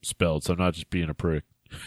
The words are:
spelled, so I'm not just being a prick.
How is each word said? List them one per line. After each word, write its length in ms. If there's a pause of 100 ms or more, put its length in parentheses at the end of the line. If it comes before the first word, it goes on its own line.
spelled, 420
so 100
I'm 60
not 140
just 160
being 200
a 40
prick. 300 (440)